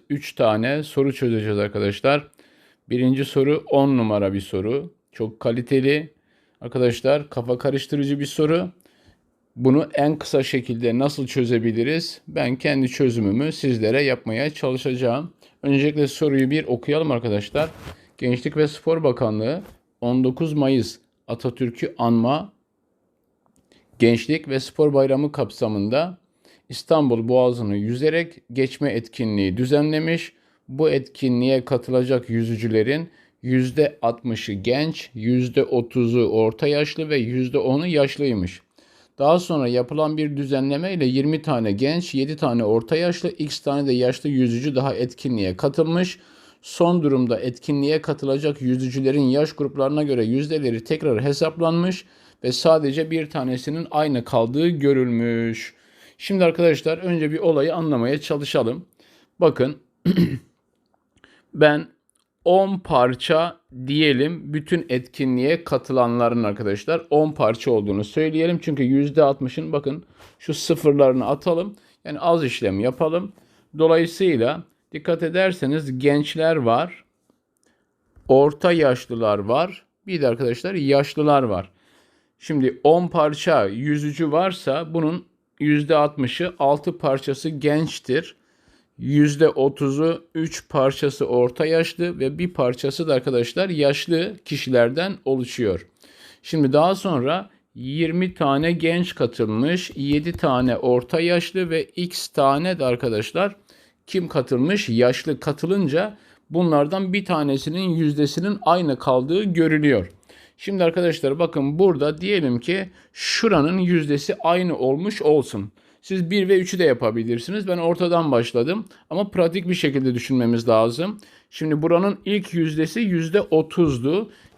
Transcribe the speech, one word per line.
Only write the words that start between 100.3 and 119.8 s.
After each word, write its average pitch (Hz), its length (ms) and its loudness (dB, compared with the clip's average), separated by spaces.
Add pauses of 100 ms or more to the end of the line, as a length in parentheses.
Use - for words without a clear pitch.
tane 127 460 0
orta 123 420 0
yaşlı 175 500 0
ve 160 140 -2
x - 440 -8
tane 151 520 2
de 135 60 0
arkadaşlar 127 720 -2 (520)
kim 180 200 -2
katılmış? 143 640 0
Yaşlı 123 500 2
katılınca 175 800 -2 (320)
bunlardan 170 640 0
bir 196 120 -2
tanesinin 156 640 -2
yüzdesinin 160 720 0
aynı 160 380 2
kaldığı 143 440 0
görülüyor. 156 680 2 (480)
Şimdi 196 260 -2
arkadaşlar 165 560 0
bakın 156 400 0
burada 156 420 2
diyelim 165 380 0
ki 185 300 -4 (240)
şuranın 185 640 0
yüzdesi 156 580 0
aynı 175 420 0
olmuş 156 440 -2
olsun. 127 500 0 (300)
Siz 180 300 -4
bir 196 180 0
ve 190 100 6
üçü 180 200 -4
de 175 40 4
yapabilirsiniz. 120 840 0
Ben 180 100 0
ortadan 170 540 2
başladım 123 560 0 (220)
ama 202 220 -4
pratik 175 380 0
bir 180 40 2
şekilde 135 420 0